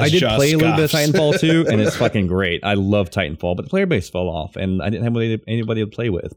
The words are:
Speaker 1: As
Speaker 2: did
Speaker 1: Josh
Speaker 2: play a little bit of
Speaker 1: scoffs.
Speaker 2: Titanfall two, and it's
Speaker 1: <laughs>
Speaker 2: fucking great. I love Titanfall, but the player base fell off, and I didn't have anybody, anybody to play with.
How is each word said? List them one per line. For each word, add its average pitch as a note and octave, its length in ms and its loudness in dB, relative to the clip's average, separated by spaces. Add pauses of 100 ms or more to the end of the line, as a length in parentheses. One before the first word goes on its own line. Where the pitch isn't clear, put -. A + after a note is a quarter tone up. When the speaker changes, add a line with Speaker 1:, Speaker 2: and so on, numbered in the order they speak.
Speaker 1:
As D3+ 40 2
Speaker 2:
did E3 80 2
Speaker 1:
Josh A#2+ 180 2
Speaker 2:
play C#3+ 180 4
a D#3+ 40 2
little D#3+ 160 2
bit D#3+ 120 2
of D3+ 40 -4
Speaker 1:
scoffs. D3+ 220 2
Speaker 2:
Titanfall D3+ 260 2
two, D#3+ 320 2
and G#2+ 100 2
it's G#2+ 160 0
Speaker 1:
<laughs> - 60 -2
Speaker 2:
fucking G#2+ 240 0
great. F2+ 380 -2
I G#2 100 0
love G2+ 360 2
Titanfall, F2 440 -2
but F2 80 -4
the D#2+ 80 -14
player F#3+ 160 0
base C3 240 -2
fell F2+ 180 -2
off, E2 280 -8
and F#2 260 -2
I G2+ 80 -2
didn't A2 140 -4
have A#2 120 0
anybody, A2+ 300 -2
anybody A2+ 360 -2
to G#2 40 0
play A#2 240 -4
with. - 260 -4